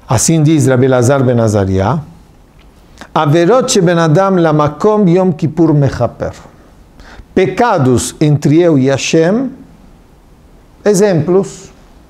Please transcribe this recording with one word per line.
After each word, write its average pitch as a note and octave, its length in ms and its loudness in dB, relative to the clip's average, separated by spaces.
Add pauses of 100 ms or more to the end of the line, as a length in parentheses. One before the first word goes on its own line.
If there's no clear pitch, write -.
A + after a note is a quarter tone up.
assim D#3+ 340 0
diz D3 240 2
Rabi C3 200 2
Elazar C3 360 0
ben A#2+ 180 0
Azariah, G2+ 600 -2 (1120)
"Averot E3+ 560 0
sheben F3 280 0
adam F3+ 380 2
lamakom E3 720 0
Yom F#3 240 2
Kippur D#3+ 420 -2
mechaper." A#2+ 580 -2 (1040)
Pecados F3+ 840 0
entre D3+ 420 2
eu E3 180 2
e C3 100 0
Hashem, E3 640 0 (1300)
exemplos, F#3+ 880 -2 (400)